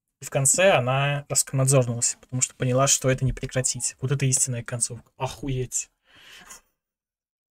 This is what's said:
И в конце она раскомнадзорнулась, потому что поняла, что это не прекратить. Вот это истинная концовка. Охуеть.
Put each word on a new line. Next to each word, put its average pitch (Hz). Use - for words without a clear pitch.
И -
в -
конце 175
она 139
раскомнадзорнулась, 131
потому 127
что -
поняла, 131
что -
это 131
не 123
прекратить. -
Вот 131
это 139
истинная 127
концовка. 120
Охуеть. 127